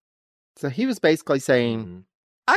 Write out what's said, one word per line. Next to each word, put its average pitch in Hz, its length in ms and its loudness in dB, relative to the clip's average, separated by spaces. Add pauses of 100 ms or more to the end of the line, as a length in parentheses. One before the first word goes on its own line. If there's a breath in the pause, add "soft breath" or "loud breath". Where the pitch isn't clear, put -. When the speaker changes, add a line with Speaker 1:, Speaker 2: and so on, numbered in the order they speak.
(560)
Speaker 1:
So 143 120 -6
he 170 180 -4
was 254 120 -4
basically 160 400 2
saying, 120 460 0
Speaker 2:
Mm-hmm. 90 140 -16 (500)
Speaker 1:
"I 339 80 4